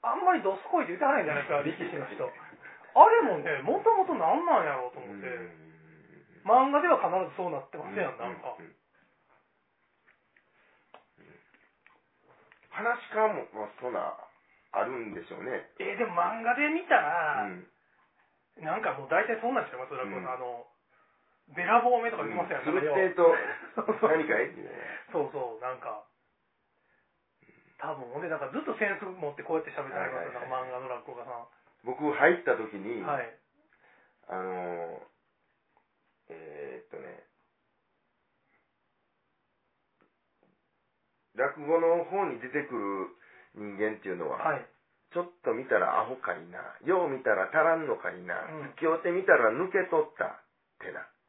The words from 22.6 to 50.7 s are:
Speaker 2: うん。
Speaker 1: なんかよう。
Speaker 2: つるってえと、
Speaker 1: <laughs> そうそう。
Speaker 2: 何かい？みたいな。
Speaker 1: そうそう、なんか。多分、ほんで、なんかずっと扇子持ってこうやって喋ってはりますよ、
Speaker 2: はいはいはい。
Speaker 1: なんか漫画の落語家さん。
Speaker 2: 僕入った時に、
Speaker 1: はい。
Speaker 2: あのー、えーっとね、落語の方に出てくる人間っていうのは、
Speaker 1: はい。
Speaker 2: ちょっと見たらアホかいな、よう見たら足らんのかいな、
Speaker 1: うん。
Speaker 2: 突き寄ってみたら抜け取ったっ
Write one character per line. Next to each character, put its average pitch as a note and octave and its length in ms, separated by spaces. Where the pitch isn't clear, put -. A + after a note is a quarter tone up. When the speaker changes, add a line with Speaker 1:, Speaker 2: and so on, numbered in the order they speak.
Speaker 2:
う - 20
ん。 D#3+ 40
Speaker 1:
な F#3 60
ん - 20
か - 20
よ D3+ 80
う。 - 20
Speaker 2:
つ F#3+ 60
る F#3 60
っ - 20
て - 20
え - 40
と、 E3+ 200
Speaker 1:
<laughs> - 400
そ G#3+ 60
う - 180
そ A3+ 80
う。 - 40
Speaker 2:
何 D#3+ 160
か G#2+ 120
い？ - 80
み - 80
た - 60
い - 20
な。 - 60
Speaker 1:
そ D3+ 140
う - 60
そ B2 280
う、 A#2+ 40
な B2+ 100
ん B2+ 60
か。 G#2+ 240
多 D#3 160
分、 B2+ 140
ほ C3 120
ん - 20
で、 E3+ 80
な D#3 80
ん - 20
か C#3 100
ず A#3+ 100
っ - 40
と - 80
扇 G#3 160
子 G#3 80
持 E3 260
っ - 40
て - 80
こ E3 120
う - 20
や D#3 40
っ - 40
て - 60
喋 C3+ 160
っ - 40
て - 80
は F#2 80
り - 60
ま - 100
す B2+ 80
よ、 B2 80
Speaker 2:
は A#2+ 80
い - 0
は - 0
い B2+ 140
は B2+ 60
い。 B2+ 40
Speaker 1:
な B2+ 80
ん - 0
か C3 80
漫 - 0
画 B2 80
の - 0
落 B2 160
語 A#2+ 80
家 B2 60
さ C3 60
ん。 A#2+ 160
Speaker 2:
僕 C3+ 280
入 D#3+ 220
っ F3 100
た B2 120
時 G#2+ 220
に、 G#2 260
Speaker 1:
は C#3+ 180
い。 A#2 80
Speaker 2:
あ F#2 140
の F2 560
ー、 - 40
え D2+ 520
ー - 60
っ - 20
と - 80
ね、 C2+ 260
落 C#3+ 260
語 D#3+ 180
の E3+ 260
方 F#3+ 200
に B2 140
出 B2+ 100
て C#3+ 140
く C3 100
る G2 340
人 G#2 240
間 G#2+ 220
っ - 20
て G2+ 60
い F#2 60
う E2+ 40
の D#2 140
は、 - 80
Speaker 1:
は D3+ 160
い。 C3 100
Speaker 2:
ち E3+ 60
ょ F3 40
っ F3 80
と A#2+ 100
見 B2+ 120
た A2 120
ら F#2 240
ア A2+ 40
ホ B2+ 100
か - 180
い D#2+ 140
な、 - 340
よ F3+ 240
う D3 40
見 C3 120
た A2 140
ら F#2+ 120
足 - 60
ら D#3+ 220
ん D#3+ 100
の A2+ 120
か F2+ 140
い F2+ 120
な、 F2+ 160
Speaker 1:
う - 120
ん。 D#3 100
Speaker 2:
突 - 60
き D#3 60
寄 D#3+ 120
っ - 60
て F3 80
み F#3 140
た F#3+ 80
ら A#2 180
抜 E3+ 200
け G3 120
取 D#3+ 180
っ D3+ 40
た - 80
っ - 120